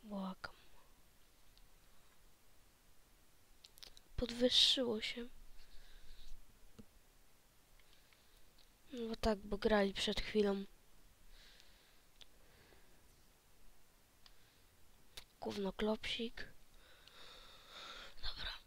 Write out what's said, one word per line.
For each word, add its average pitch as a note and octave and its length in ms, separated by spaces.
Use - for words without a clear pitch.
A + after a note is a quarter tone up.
Błagam. F#3+ 400
Podwyższyło A#3+ 880
się. A#3+ 260
No A3+ 240
tak, G#3+ 240
bo G#3 180
grali G3+ 360
przed - 280
chwilą. G3+ 440
Gówno G#3 320
klopsik. - 800
Dobra. - 280